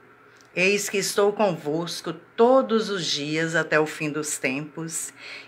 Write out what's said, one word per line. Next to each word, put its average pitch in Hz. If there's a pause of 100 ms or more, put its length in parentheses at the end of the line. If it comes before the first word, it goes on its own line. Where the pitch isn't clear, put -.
(540)
"Eis 196
que -
estou 202
convosco 170
todos 226
os 190
dias 151
até 160
o 156
fim 151
dos 147
tempos." 151 (360)